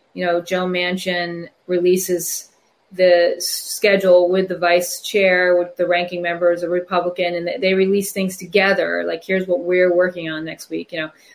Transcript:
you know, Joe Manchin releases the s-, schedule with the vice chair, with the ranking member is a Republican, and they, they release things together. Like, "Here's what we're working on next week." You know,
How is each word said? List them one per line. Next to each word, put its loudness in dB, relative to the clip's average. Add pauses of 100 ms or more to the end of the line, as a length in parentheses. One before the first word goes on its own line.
(140)
you -4
know, 2
Joe -4
Manchin -4 (200)
releases 0 (400)
the 4
s-, -8
schedule 2
with 0
the -6
vice 0
chair, 2
with -2
the 0
ranking -2
member 0
is -2
a -4
Republican, -2
and -4
they, -6
they 0
release 0
things -4
together. 0
Like, -6
"Here's -2
what 0
we're 2
working -2
on -8
next -14
week." -10
You -8
know, -10 (240)